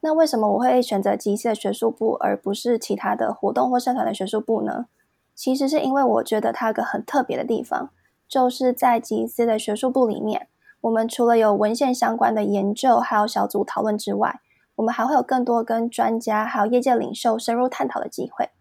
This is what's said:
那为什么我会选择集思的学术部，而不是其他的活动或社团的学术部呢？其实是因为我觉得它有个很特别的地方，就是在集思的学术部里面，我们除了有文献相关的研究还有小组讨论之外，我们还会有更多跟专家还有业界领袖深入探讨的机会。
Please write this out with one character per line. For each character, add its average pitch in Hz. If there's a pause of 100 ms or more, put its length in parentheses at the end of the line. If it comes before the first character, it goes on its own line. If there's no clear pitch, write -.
那 311
为 320
什 302
么 214
我 196
会 254
选 214
择 202
集 202
思 233
的 214
学 208
术 226
部， 226
而 202
不 196
是 240
其 208
他 -
的 233
活 202
动 262
或 247
社 247
团 254
的 220
学 196
术 214
部 220
呢？ 214 (460)
其 -
实 269
是 302
因 262
为 277
我 220
觉 214
得 226
它 226
有 220
个 -
很 -
特 -
别 -
的 -
地 226
方， - (380)
就 254
是 254
在 247
集 226
思 233
的 220
学 214
术 262
部 254
里 214
面， 214 (320)
我 233
们 226
除 233
了 233
有 214
文 214
献 254
相 233
关 226
的 214
研 202
究 240
还 -
有 208
小 208
组 202
讨 -
论 214
之 202
外， - (340)
我 -
们 226
还 233
会 285
有 254
更 254
多 233
跟 226
专 226
家 220
还 226
有 208
业 240
界 254
领 -
袖 226
深 233
入 247
探 262
讨 -
的 -
机 -
会。 - (100)